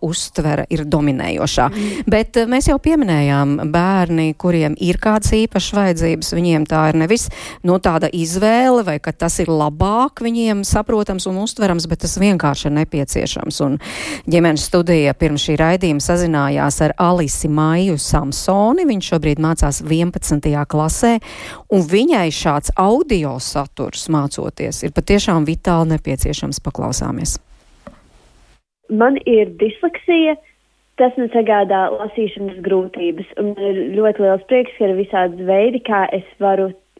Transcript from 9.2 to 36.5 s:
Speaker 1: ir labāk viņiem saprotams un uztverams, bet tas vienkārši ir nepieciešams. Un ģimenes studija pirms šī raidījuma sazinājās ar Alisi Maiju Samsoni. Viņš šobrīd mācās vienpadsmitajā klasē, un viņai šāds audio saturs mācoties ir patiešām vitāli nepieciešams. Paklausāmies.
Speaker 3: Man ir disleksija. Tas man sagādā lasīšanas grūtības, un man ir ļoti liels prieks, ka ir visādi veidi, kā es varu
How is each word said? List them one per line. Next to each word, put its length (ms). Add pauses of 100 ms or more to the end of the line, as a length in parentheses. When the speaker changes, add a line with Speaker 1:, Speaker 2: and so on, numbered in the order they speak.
Speaker 1:
ir 80
labāk 720
viņiem 480
saprotams 640
un 140
uztverams, 420
bet 160
tas 160
vienkārši 480
ir 80
nepieciešams. 880
Un 160 (480)
ģimenes 400
studija 480
pirms 320
šī 80
raidījuma 480
sazinājās 800
ar 160
Alisi 500
Maiju 480
Samsoni. 880
Viņš 300
šobrīd 260
mācās 400
vienpadsmitajā 880
klasē, 480 (540)
un 160
viņai 480
šāds 460
audio 640
saturs 680
mācoties 760
ir 100
patiešām 520
vitāli 480
nepieciešams. 680
Paklausāmies. 720 (1500)
Speaker 3:
Man 300 (100)
ir 320
disleksija. 760 (640)
Tas 160
man 160
sagādā 600
lasīšanas 680
grūtības, 680 (100)
un 140
man 160
ir 80 (180)
ļoti 240
liels 300
prieks, 260
ka 80
ir 140
visādi 500
veidi, 320
kā 220 (100)
es 140 (180)
varu 300 (260)